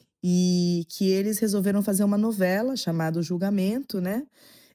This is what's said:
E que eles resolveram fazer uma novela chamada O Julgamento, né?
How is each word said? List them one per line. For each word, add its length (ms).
E 680
que 180
eles 320
resolveram 440
fazer 200
uma 140
novela 580
chamada 440
O 40
Julgamento, 800
né? 240